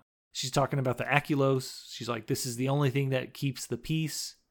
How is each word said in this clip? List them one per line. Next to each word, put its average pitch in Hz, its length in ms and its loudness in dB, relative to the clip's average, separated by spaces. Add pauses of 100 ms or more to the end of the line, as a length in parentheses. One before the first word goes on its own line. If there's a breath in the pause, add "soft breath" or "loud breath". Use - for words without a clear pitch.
(320)
She's - 180 -6
talking 139 300 2
about 127 180 0
the 123 60 -4
Aculos. 135 880 2
She's 113 180 -6
like, 117 160 -4
"This 131 220 -2
is 120 80 -4
the 127 140 0
only 143 200 4
thing 135 220 2
that 127 240 -2
keeps 139 320 -4
the 120 100 -2
peace. - 580 -2 (160)